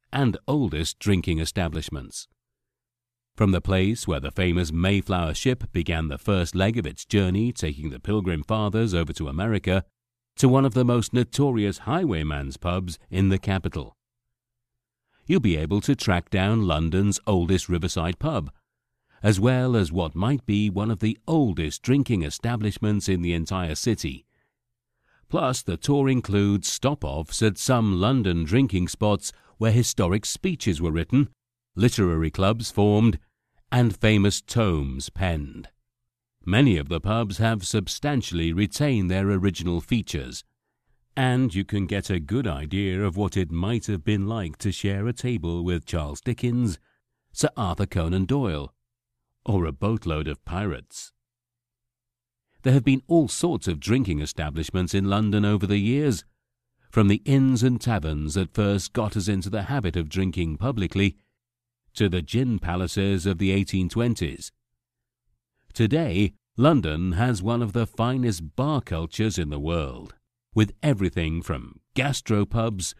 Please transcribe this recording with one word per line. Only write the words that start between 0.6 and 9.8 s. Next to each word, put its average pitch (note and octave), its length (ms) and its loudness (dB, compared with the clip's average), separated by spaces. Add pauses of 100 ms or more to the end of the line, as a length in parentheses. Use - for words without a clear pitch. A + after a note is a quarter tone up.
drinking F2+ 400 0
establishments. D#2 880 -6 (1080)
From G2+ 160 4
the F2+ 100 2
place F#2+ 460 0
where D#2 120 -2
the C2+ 120 -8
famous F2 400 0
Mayflower F2+ 640 0
ship B2+ 360 -2
began D#2+ 360 -2
the C#2 100 -6
first F2+ 380 -2
leg G2 200 2
of A#2+ 120 -2
its - 180 -12
journey G2+ 460 2
taking D2 400 -6
the B1 80 -12
Pilgrim F#2 420 -2
Fathers G#2+ 540 0
over D#2+ 180 -2
to D#2 140 -6
America, F#2 580 0 (520)